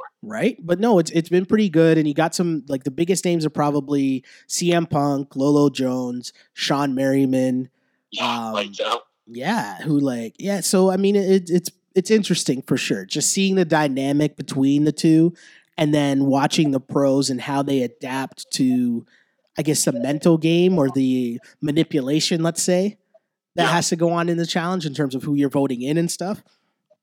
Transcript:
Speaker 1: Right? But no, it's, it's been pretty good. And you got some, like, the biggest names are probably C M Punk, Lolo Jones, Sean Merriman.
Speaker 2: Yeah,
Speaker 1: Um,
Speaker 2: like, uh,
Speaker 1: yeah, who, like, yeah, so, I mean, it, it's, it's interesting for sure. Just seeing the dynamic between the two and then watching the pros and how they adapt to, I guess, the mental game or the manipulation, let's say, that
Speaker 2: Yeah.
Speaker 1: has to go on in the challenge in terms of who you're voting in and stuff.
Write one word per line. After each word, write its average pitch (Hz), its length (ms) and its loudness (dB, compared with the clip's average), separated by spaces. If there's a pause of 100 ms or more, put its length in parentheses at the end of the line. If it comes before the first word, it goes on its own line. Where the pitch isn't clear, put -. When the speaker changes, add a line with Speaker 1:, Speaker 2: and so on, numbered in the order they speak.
(220)
Speaker 1:
Right? 214 360 -4
But 175 220 -2
no, 220 200 4
it's, 165 120 0
it's 165 160 -2
been 180 180 0
pretty 214 220 2
good. 160 300 4
And 151 100 2
you 147 60 0
got 160 200 0
some, 165 360 -2
like, 135 160 -6
the 139 60 -4
biggest 170 340 -2
names 170 200 0
are 151 40 -2
probably 143 760 -2 (240)
C 170 240 -2
M 170 140 2
Punk, 143 500 -2
Lolo 147 340 4
Jones, 127 600 -4 (220)
Sean 139 420 -2
Merriman. 131 760 0 (400)
Speaker 2:
Yeah, 117 380 -6
Speaker 1:
Um, 110 60 -6
Speaker 2:
like, 104 160 -4 (160)
uh, 107 140 -4 (260)
Speaker 1:
yeah, 117 560 -6
who, 147 180 0
like, 120 400 -4
yeah, 196 220 -4
so, 190 280 4
I 185 60 2
mean, 196 220 2
it, 190 320 2
it's, 175 220 0 (220)
it's 185 160 0
interesting 180 520 0
for 139 160 -2
sure. 98 280 -4
Just 147 240 -2
seeing 196 260 2
the 185 100 4
dynamic 147 720 0
between 139 480 0
the 151 80 2
two 165 400 4 (440)
and 151 160 2
then 139 340 2
watching 143 440 2
the 131 80 0
pros 139 500 0
and 123 120 -4
how 139 220 -2
they 139 180 0
adapt 131 720 -8
to, 123 540 0 (520)
I 156 60 -2
guess, 151 200 0
the - 80 0
mental 143 460 2
game 170 400 2
or 139 120 2
the 127 520 -2 (180)
manipulation, 151 840 -2
let's 165 200 -2
say, 185 340 0 (580)
that 170 80 0
Speaker 2:
Yeah. 160 80 2
Speaker 1:
has 170 180 0
to 180 60 -2
go 165 160 0
on 170 180 0
in 170 80 0
the 170 80 -2
challenge 175 400 -4
in 143 80 -6
terms 135 220 -4
of 127 80 -8
who 147 100 -4
you're 143 160 2
voting 135 320 -2
in 147 160 -2
and 170 140 0
stuff. 185 320 -8 (600)